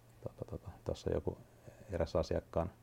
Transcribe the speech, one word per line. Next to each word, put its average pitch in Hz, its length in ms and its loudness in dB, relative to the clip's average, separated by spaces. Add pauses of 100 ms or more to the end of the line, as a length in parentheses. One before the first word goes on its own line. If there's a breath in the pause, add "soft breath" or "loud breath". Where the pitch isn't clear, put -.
(240)
tota, - 220 -6
tota, - 240 -6 (160)
tossa - 280 2
joku - 240 0 (540)
eräs - 240 2
asiakkaan 82 560 2 (120)